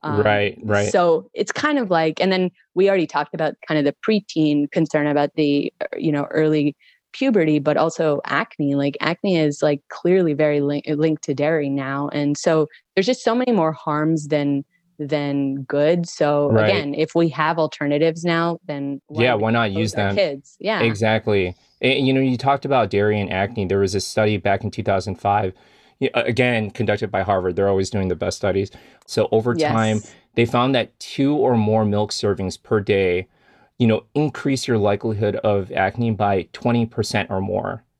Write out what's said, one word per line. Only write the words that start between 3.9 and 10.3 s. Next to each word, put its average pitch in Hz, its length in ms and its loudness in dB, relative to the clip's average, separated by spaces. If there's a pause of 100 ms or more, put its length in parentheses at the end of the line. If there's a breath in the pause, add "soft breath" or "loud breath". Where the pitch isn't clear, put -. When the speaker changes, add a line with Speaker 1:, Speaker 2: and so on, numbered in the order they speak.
Speaker 1:
preteen 151 640 0
concern 156 360 0
about 143 280 0
the, 143 460 0
uh, - 60 -4 (100)
you 156 160 -2
know, 143 180 -2
early 156 460 0 (360 soft breath)
puberty, 180 460 2
but 143 180 0
also 156 500 0
acne. 143 480 -2
Like, 139 260 0
acne 185 380 0
is, 151 240 0
like, 147 260 0
clearly 175 460 2